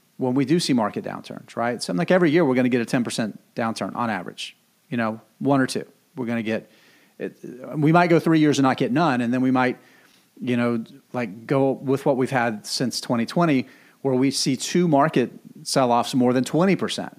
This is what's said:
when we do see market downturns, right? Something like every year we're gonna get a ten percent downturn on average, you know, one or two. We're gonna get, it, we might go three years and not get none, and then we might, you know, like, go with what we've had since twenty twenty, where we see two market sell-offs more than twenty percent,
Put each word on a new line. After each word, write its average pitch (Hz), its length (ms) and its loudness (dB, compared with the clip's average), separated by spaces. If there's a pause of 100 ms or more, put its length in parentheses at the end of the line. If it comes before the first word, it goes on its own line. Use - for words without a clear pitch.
(180)
when 127 160 -2
we 143 100 2
do 160 160 2
see 151 120 -2
market 107 320 0
downturns, - 520 -12
right? 117 260 -2
Something 180 160 -4
like 175 120 0
every 180 200 4
year 165 140 4
we're 127 100 2
gonna 127 140 2
get 120 140 0
a 110 40 -4
ten 127 160 -2
percent 113 380 -6 (140)
downturn 113 420 -6
on 117 140 -2
average, - 460 -10 (340)
you 123 80 -6
know, 113 220 -4 (180)
one 139 220 2
or 123 60 2
two. - 200 -6 (300)
We're 127 100 -6
gonna 117 160 -4
get, 110 280 -4 (480)
it, - 180 -10 (400)
we 151 160 4
might 175 160 6
go 165 100 6
three 160 200 4
years 147 200 4
and 139 60 4
not 127 140 2
get 123 120 0
none, 135 300 0
and 120 140 -2
then 127 80 0
we 131 80 2
might, 127 260 0 (640)
you 123 160 -2
know, 120 260 0 (300)
like, 113 340 -8
go 135 260 2
with 131 340 -2
what 139 100 2
we've 127 140 -2
had 120 340 -2
since - 380 -4
twenty 117 240 -2
twenty, 151 400 0 (340)
where 135 140 -2
we 131 160 2
see 131 260 -2
two 175 320 0
market 139 420 2 (320)
sell-offs 120 520 0
more 123 180 4
than 127 100 2
twenty 170 320 2
percent, - 440 -6